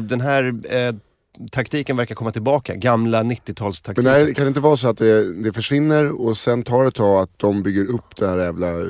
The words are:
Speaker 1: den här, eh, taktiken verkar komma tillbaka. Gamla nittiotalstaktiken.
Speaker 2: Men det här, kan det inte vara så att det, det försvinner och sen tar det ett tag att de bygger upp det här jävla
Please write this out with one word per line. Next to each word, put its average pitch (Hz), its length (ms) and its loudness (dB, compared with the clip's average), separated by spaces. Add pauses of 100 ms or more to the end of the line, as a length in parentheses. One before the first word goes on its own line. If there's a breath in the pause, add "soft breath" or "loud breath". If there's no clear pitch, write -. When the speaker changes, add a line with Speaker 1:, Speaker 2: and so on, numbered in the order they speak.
Speaker 1:
den 120 200 -4
här, 127 560 -2
eh, 123 180 -2 (560)
taktiken 135 460 -4
verkar 120 180 -4
komma 113 180 -4
tillbaka. 123 420 -2
Gamla 113 480 2
nittiotalstaktiken. 110 920 -4
Speaker 2:
Men 143 80 6
det 151 60 6
här, 143 80 -4
kan 143 100 -2
det 135 40 0
inte 139 120 -2
vara 147 160 4
så 123 120 0
att 113 100 -2
det, 107 440 2
det 110 100 -2
försvinner 147 720 0
och 113 100 0
sen 120 260 0
tar 123 200 2
det 131 60 4
ett 123 60 -2
tag 98 280 4
att - 160 -8
de 101 240 0
bygger 98 240 0
upp 120 300 -8
det 104 120 -2
här 92 100 -2
jävla 87 280 -2 (240)